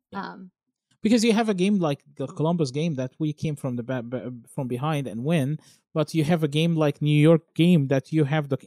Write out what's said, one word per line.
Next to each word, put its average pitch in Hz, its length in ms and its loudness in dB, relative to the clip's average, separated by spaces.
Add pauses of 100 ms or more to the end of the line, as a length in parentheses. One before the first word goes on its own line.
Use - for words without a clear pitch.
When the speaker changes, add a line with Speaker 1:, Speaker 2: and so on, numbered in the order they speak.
(100)
Speaker 1:
Yeah. 185 220 -10
Speaker 2:
um, 190 180 -20 (520)
Speaker 1:
Because 220 220 2
you 233 80 4
have 220 160 2
a 208 60 0
game 190 240 0
like 151 240 -2 (140)
the 135 100 -6
Columbus 160 460 -2
game 156 240 -2
that 127 220 -6
we 151 140 -2
came 151 220 -6
from 127 220 -6
the 120 80 -6
ba-, 127 180 -6
ba-, 120 300 -8 (160)
from 139 180 -8
behind 139 400 -4
and 113 180 -8
win, 151 360 -2 (340)
but 156 200 -2
you 160 100 2
have 160 180 0
a 156 60 0
game 160 260 0
like 151 260 0
New 151 200 2
York 160 340 4
game 160 340 4
that 135 240 -2
you 156 120 2
have 147 240 -2
the, 131 180 -2